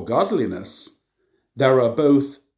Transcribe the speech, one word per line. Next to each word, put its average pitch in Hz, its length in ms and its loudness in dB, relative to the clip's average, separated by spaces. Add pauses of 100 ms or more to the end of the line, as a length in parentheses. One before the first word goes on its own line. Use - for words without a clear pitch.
godliness, 113 840 -4 (640)
there 131 260 2
are 117 80 2
both 143 480 2 (200)